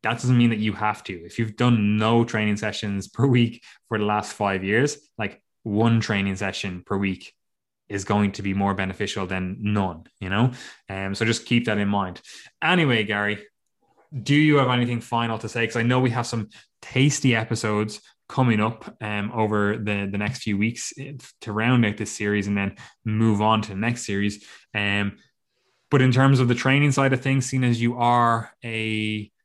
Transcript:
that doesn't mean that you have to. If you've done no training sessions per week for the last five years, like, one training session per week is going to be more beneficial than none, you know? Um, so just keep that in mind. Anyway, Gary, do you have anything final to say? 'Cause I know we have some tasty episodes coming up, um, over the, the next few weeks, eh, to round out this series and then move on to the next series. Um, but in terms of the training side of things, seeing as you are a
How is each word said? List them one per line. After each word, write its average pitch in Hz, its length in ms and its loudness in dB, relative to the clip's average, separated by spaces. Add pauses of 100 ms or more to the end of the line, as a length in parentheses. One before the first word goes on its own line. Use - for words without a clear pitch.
that 117 120 0
doesn't 123 220 2
mean 120 140 6
that 110 80 -2
you 107 140 0
have 107 320 -4
to. 98 80 -12
If 87 260 -12
you've 110 160 -4
done 110 420 4
no 117 280 4
training 107 320 -2
sessions 101 500 -6
per 131 200 -2
week 120 360 2 (240)
for 110 120 -2
the 104 60 0
last 104 280 -2
five 95 320 -2
years, 123 340 0 (180)
like, 104 240 -8 (220)
one 113 380 2
training 98 340 -2
session 92 500 -6
per 101 120 -4
week 98 360 -4 (560)
is 98 160 -6
going 104 280 2
to 101 100 -10
be 98 120 -2
more 98 200 0
beneficial 95 520 -6
than 92 340 -6
none, 98 440 -2 (140)
you 92 120 -8
know? 117 200 2 (380)
Um, 98 260 -6
so 113 100 -4
just 113 220 -2
keep 120 200 2
that 104 120 0
in 101 100 0
mind. 98 320 -2 (420)
Anyway, 156 420 2
Gary, 104 340 -2 (840)
do 143 120 2
you 151 220 6
have 127 140 4
anything 120 300 0
final 117 380 -2
to 107 100 -8
say? 117 180 -2
'Cause 113 100 -4
I 117 60 0
know 127 180 4
we 127 100 2
have 120 160 -2
some 113 220 -6 (320)
tasty 135 540 2
episodes 110 680 -2 (260)
coming 117 340 2
up, - 420 -4
um, 104 320 -6
over 104 420 0
the, 101 340 -4
the 101 80 -6
next 104 240 -4
few 104 140 -2
weeks, 110 420 -4
eh, 139 140 -12 (300)
to 110 100 -10
round 117 320 4
out 104 140 0
this 104 120 -6
series 104 360 -2
and 101 100 -2
then 98 200 -4 (280)
move 107 380 0
on 110 200 4
to - 80 -10
the 95 60 -10
next 120 300 -4
series. 101 400 -4 (280)
Um, 101 440 -2 (720)
but 135 120 4
in 131 80 6
terms 135 300 4
of 123 80 4
the 120 60 4
training 135 380 2
side 135 200 2
of 127 80 0
things, 135 260 -2
seeing 131 180 -2
as 117 160 2
you 120 180 0
are 120 560 2 (100)
a 107 680 -4 (140)